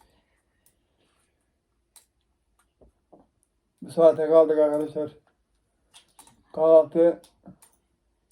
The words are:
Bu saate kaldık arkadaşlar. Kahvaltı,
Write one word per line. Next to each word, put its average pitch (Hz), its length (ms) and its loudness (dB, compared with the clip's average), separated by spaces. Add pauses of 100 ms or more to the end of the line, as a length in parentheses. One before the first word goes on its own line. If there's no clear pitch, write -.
(3750)
Bu 147 100 -20
saate 156 360 0
kaldık 156 320 2
arkadaşlar. 151 580 -6 (1400)
Kahvaltı, 160 680 0 (1120)